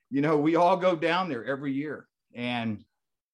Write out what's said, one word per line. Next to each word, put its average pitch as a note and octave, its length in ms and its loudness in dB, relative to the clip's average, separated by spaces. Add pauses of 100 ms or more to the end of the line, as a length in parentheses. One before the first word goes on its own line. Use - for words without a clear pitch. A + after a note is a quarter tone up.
you C#3 120 0
know, D#3 160 2
we D#3 180 2
all F3 220 6
go F3+ 180 2
down E3+ 320 0
there A#2+ 160 -6
every C3+ 300 -4
year, C#3 340 -8 (260)
and A#2 480 -4 (520)